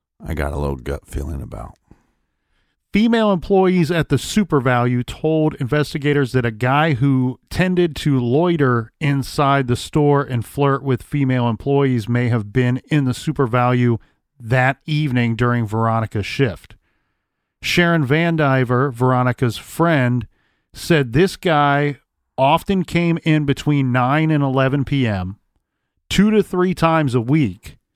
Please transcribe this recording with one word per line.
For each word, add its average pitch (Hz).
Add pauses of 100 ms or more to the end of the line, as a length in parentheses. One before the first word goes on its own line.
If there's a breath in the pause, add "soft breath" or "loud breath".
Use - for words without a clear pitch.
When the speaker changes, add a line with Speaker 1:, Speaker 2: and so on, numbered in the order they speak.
(260)
Speaker 1:
I 82
got 73
a 73
little 71
gut 69
feeling 69
about. - (1160)
Speaker 2:
Female 220
employees 185
at 165
the 143
SuperValu 123
told 156
investigators 143
that 123
a 117
guy 135
who 127 (100)
tended 175
to 139
loiter 127
inside 139
the 120
store 143
and 123
flirt 139
with 131
female 131
employees 127
may 120
have 107
been 127 (100)
in 147
the 127
SuperValu 123 (400)
that 127
evening 127
during 120
Veronica's 113
shift. - (840)
Sharon 170
Vandiver, 139
Veronica's 123
friend, 127 (440)
said 139
this 175
guy 147 (400)
often 165
came 170
in 156
between 139
nine 135
and 147
eleven 135
P 139
M, 95 (720)
two 208
to 214
three 180
times 160
a 127
week, 117 (200)